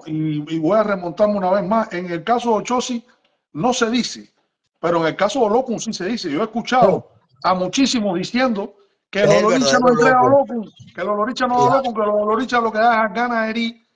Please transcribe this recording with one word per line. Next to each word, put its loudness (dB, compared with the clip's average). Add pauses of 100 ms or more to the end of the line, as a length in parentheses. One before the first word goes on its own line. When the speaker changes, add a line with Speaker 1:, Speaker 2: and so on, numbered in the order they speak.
Speaker 1:
Y, -4
y -2
voy 2
a 4
remontarme 0
una 0
vez 2
más. -2
En -8
el -6
caso 0
de 4
Ochosi -4 (480)
no 0
se -2
dice, -4 (480)
pero 0
en 0
el -2
caso -2
de 4
Olokun 0
sí -8
se -8
dice. -6
Yo -2
he 0
escuchado 2
Speaker 2:
Oh. -2 (340)
Speaker 1:
a 2
muchísimos 0
diciendo -2 (360)
que -2
Speaker 2:
Es 6
Speaker 1:
el 6
Speaker 2:
el 4
Speaker 1:
Oloricha 2
no 4
Speaker 2:
verdadero 6
Speaker 1:
entrega 4
a 4
Speaker 2:
Olokun. 4
Speaker 1:
Olokun, -8 (220)
que -12
el -4
Oloricha -2
no -2
es 2
Speaker 2:
Claro. 4
Speaker 1:
Olokun, -6
que -2
el 0
Oloricha 0
lo -2
que -4
da 2
es -6
ganas -2
de -4
herir -6 (120)